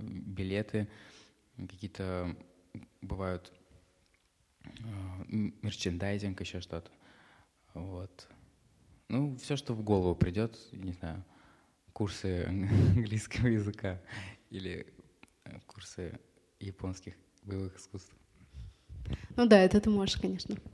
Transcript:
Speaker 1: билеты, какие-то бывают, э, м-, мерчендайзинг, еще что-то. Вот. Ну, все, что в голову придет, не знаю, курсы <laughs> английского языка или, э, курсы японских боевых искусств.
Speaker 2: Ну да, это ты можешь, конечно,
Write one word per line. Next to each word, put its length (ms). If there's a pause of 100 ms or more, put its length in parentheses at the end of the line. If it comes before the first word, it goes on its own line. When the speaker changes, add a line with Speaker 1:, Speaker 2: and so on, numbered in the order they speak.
Speaker 1:
билеты, 840 (720)
какие-то 800 (640)
бывают, 500 (1120)
э, 40 (600)
м-, 320
мерчендайзинг, 800
еще 200
что-то. 280 (840)
Вот. 540 (840)
Ну, 280
все, 200
что 160
в 100
голову 320
придет, 420 (140)
не 220
знаю, 300 (680)
курсы 520
<laughs> 20
английского 1000
языка 540 (480)
или, 380 (580)
э, 220
курсы 520 (400)
японских 540 (300)
боевых 340
искусств. 360 (1200)
Speaker 2:
Ну 100
да, 140
это 200
ты 100
можешь, 280
конечно, 380 (180)